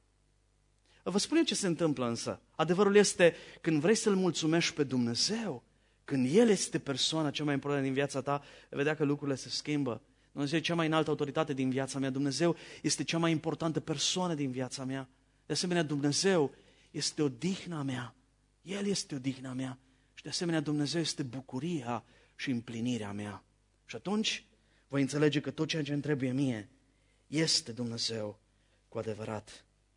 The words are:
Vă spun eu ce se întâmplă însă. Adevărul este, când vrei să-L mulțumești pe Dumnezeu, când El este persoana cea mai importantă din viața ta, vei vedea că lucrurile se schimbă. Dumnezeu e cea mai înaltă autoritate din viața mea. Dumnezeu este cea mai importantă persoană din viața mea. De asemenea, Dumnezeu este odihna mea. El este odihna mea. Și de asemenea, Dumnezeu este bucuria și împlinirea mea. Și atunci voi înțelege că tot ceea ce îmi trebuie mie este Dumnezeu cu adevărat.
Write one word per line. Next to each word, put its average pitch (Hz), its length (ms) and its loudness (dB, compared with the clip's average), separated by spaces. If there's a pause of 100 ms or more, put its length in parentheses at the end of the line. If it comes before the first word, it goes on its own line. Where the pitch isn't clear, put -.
(1040)
Vă 185 140 -2
spun 302 200 0
eu 330 60 6
ce 226 120 0
se 202 120 -2
întâmplă 147 400 0
însă. 117 340 -4 (140)
Adevărul 185 400 4
este, 185 400 6 (260)
când 156 200 2
vrei 208 140 6
să-L 208 200 2
mulțumești 165 580 2
pe 147 100 0
Dumnezeu, 131 800 0 (400)
când 131 320 0
El 233 140 8
este 180 300 2
persoana 143 520 0
cea 151 120 -4
mai 147 100 0
importantă 143 300 0
din 135 100 0
viața 139 280 0
ta, 143 160 -2 (320)
vei 131 80 -6
vedea 147 180 2
că 156 80 0
lucrurile 143 340 0
se 127 120 -12
schimbă. 135 520 -2 (300)
Dumnezeu 143 280 -2
e - 20 2
cea 170 140 -2
mai 165 120 2
înaltă 156 220 2
autoritate 147 440 0
din 131 160 0
viața 135 300 -2
mea. 135 100 0
Dumnezeu 139 460 2 (260)
este - 220 0
cea 170 140 -2
mai 165 140 2
importantă 160 480 -2
persoană 170 540 -2
din 143 180 -2
viața 127 320 -6
mea. 131 260 -6 (360)
De 151 80 -6
asemenea, 175 300 2
Dumnezeu 147 720 2 (380)
este - 300 -4
odihna 156 600 -2
mea. 127 340 -6 (460)
El 202 240 -6
este 190 300 -2
odihna 127 380 -6
mea. 127 260 -6 (340)
Și - 100 -20
de 156 60 -12
asemenea, 170 300 0
Dumnezeu 147 420 0
este 151 220 -2
bucuria 127 800 -4 (320)
și - 140 -6
împlinirea 117 640 -4
mea. 104 320 -8 (420)
Și - 100 -12
atunci - 500 -2 (420)
voi 139 140 0
înțelege 143 380 2
că 135 120 -4
tot 156 160 -2
ceea 156 160 -2
ce 147 100 -4
îmi 147 80 0
trebuie 135 300 -2
mie 127 380 -2 (580)
este 147 440 0
Dumnezeu 113 680 -6 (480)
cu - 100 -10
adevărat. 110 680 -6 (320)